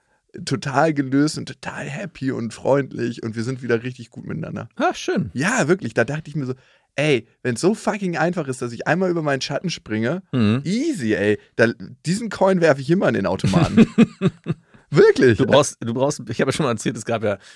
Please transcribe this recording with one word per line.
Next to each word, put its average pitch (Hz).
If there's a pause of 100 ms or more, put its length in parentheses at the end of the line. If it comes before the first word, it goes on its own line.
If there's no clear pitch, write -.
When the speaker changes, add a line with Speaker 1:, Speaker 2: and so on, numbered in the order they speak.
(460)
Speaker 1:
total 143
gelöst 143
und -
total -
happy 143
und 117
freundlich 123
und 110
wir 113
sind 131
wieder 117
richtig 123
gut -
miteinander. -
Speaker 2:
Ah, 349
schön. 202
Speaker 1:
Ja, 175
wirklich. 151
Da 120
dachte 151
ich 147
mir 139
so, 127 (420)
„Ey, 139 (140)
wenn's 120
so 190
fucking 196
einfach 160
ist, 131
dass 120
ich -
einmal 180
über 170
meinen 139
Schatten 160
springe, 117 (100)
Speaker 2:
Mhm. 117
Speaker 1:
easy, 190
ey. 104 (160)
Da, 117 (360)
diesen 202
Coin 190
werfe 151
ich 131
immer 202
in 113
den 98
Automaten.“ 160
Speaker 2:
<laughs> - (600)
Speaker 1:
Wirklich? 143
Speaker 2:
Du 135
brauchst, 131
du 117
brauchst, 135 (100)
ich -
habe 135
ja -
schon 165
mal 123
erzählt, 120
es 110
gab 113
ja 104 (180)